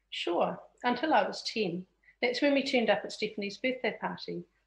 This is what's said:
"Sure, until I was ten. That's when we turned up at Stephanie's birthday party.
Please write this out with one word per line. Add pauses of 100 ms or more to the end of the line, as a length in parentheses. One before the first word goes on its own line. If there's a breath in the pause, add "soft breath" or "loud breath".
"Sure, (240)
until
I
was
ten. (380 soft breath)
That's
when
we
turned
up
at
Stephanie's
birthday
party. (220)